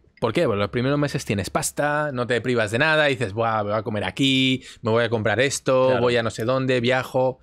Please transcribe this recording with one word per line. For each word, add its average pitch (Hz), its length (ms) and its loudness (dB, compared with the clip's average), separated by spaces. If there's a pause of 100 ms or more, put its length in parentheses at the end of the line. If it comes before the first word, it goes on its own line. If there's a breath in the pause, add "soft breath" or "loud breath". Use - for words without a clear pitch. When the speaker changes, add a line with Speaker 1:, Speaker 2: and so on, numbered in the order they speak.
(200)
Speaker 1:
¿Por 113 120 0
qué? 170 140 2
Bueno, 101 160 0
los 101 80 -2
primeros 131 280 -2
meses 143 260 -4
tienes 101 260 -2
pasta, 147 600 -2
no 123 140 -4
te 120 140 0
privas 113 300 0
de 113 80 -2
nada, 156 260 4
dices, 123 300 0
"Buah, 113 280 0
me 101 80 -4
voy 107 80 0
a 107 40 -4
comer 104 220 -4
aquí, 131 600 0 (180 loud breath)
me 113 80 0
voy 117 140 2
a 110 60 -2
comprar 110 300 0
esto, 131 480 2
Speaker 2:
Claro. 127 140 2
Speaker 1:
voy 120 140 2
a 117 60 2
no 113 80 -2
sé 113 140 -8
dónde, 131 360 0
viajo". 127 640 0